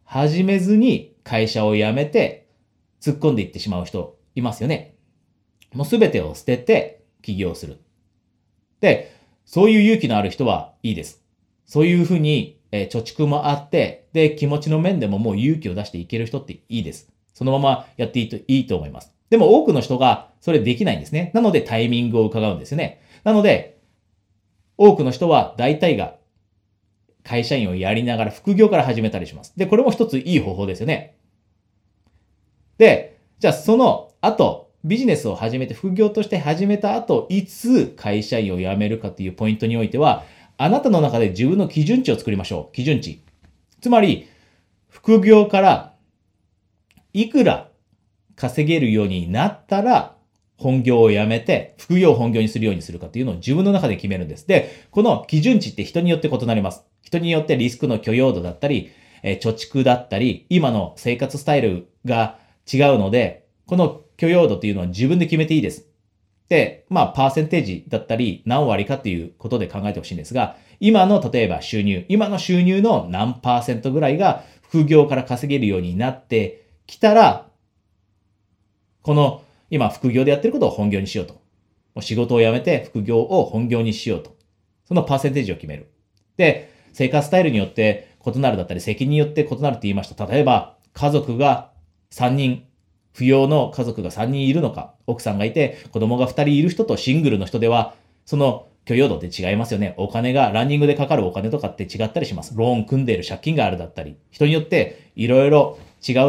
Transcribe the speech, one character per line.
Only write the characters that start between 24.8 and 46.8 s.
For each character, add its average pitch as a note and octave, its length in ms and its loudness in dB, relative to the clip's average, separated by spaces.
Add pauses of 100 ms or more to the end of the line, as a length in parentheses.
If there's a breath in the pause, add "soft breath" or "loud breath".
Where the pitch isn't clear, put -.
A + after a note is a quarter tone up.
く D3+ 80 -2
の B2+ 80 0
人 E3+ 180 -2
は C#3 300 2
大 C#3+ 200 0
体 E3 180 2
が - 180 -6 (1120)
会 A#2+ 200 -2
社 C#3 120 -2
員 G#2+ 120 -2
を F2+ 60 -4
や F#2 180 -2
り A#2 120 -2
な A#2+ 120 -2
が A2 100 -2
ら G#2+ 40 -4
副 - 240 -2
業 G#3 140 6
か G3 80 2
ら C#3+ 80 2
始 A2+ 180 -2
め A2 80 0
た F#2+ 80 -6
り E2 80 -8
し - 80 -18
ま C#2+ 100 -20
す。 - 120 -20
で、 F3+ 100 -2
こ G#3 100 2
れ B3 60 4
も C4 80 2
一 - 160 0
つ C3 120 -4
い E3 180 -2
い B2 40 4
方 G2 140 -6
法 G2 120 -6
で F#2 100 -8
す - 40 -16
よ A#2 60 -6
ね。 - 300 -6 (1600)
で、 - 400 4 (200)
じ - 80 -2
ゃ D#3+ 40 4
あ - 20 -4
そ A3 240 2
の B3 440 0
後、 D3 500 0 (140)
ビ F3+ 120 0
ジ C4 100 -2
ネ F3 100 2
ス A#2 120 -6
を F#2 60 -4
始 A#2 240 -6
め C3 80 -6
て、 B2+ 80 -10
副 F#3+ 180 -6
業 G#3 160 2
と G#3 140 -2
し G#3 60 -6
て F#3 100 -4
始 D#3+ 280 -2
め G3+ 120 0
た G3+ 160 -2
後、 - 340 -2
い F#3+ 160 -2
つ A#3 520 0
会 G#2 260 -4
社 A#2 160 -4
員 G2 160 -4
を F2+ 40 -4
辞 F#2 180 -4
め G#2 120 0
る - 120 -4
か G2 100 -8
と F#2+ 140 -12
い F#2+ 40 -6
う F2+ 40 -8
ポ A2 160 -4
イ G#2+ 60 0
ン - 20 -4
ト A2+ 100 -4
に A#2 100 -2
お A2+ 60 -2
い G#2+ 80 -4
て B2+ 80 -4
は、 C#3+ 260 2 (320 loud breath)
あ C#3+ 120 0
な C4 120 2
た C#4 80 -2
の F#3 120 4
中 A#2 180 0
で G#2+ 120 2
自 G#2 160 -2
分 F#3 120 2
の F#3+ 100 0
基 D3+ 160 0
準 B3 200 0
値 - 80 0
を G#2+ 40 0
作 - 140 -8
り G#2 60 -2
ま F#2+ 80 -6
し - 80 -10
ょ D2+ 200 -8
う。 - 20 -20
基 B2 100 -6
準 C#3+ 160 0
値。 - 200 -14 (600)
つ B3 100 -4
ま A3 100 6
り、 - 280 0 (600 soft breath)
副 A3 320 4
業 G#3 260 8
か G3 140 0
ら - 340 2 (1160)